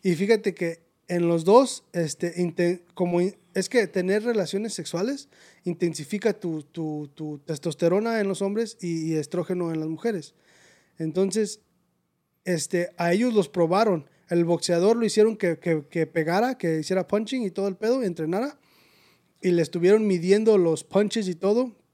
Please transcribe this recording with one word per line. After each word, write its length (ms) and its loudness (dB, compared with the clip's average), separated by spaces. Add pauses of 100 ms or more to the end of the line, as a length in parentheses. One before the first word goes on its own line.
Y 140 2
fíjate 380 0
que 280 -6 (240)
en 220 0
los 160 0
dos, 480 6
este, 500 -4
inte-, 400 0 (120)
como 260 0
in-, 160 -2 (180)
es 140 -2
que 180 2
tener 380 -2
relaciones 500 -4
sexuales 540 -6 (360)
intensifica 680 -2
tu, 320 -6
tu, 500 -8
tu 240 -10
testosterona 800 0
en 60 0
los 160 -4
hombres 380 -4
y, 320 -4
y 40 0
estrógeno 560 -4
en 80 -4
las 80 -6
mujeres. 460 -6 (640)
Entonces, 600 -2 (840)
este, 520 -2
a 160 2
ellos 220 2
los 160 2
probaron. 580 2 (220)
El 160 2
boxeador 500 2
lo 80 -2
hicieron 320 2
que, 220 -2
que, 300 -2
que 180 -2
pegara, 500 0
que 240 -2
hiciera 260 -2
punching 380 -2
y 60 -2
todo 180 -4
el 80 -6
pedo, 260 0
entrenara. 560 -4 (840)
Y 80 2
le 100 4
estuvieron 460 4
midiendo 500 4
los 280 2
punches 440 0
y 60 -2
todo 420 0 (180)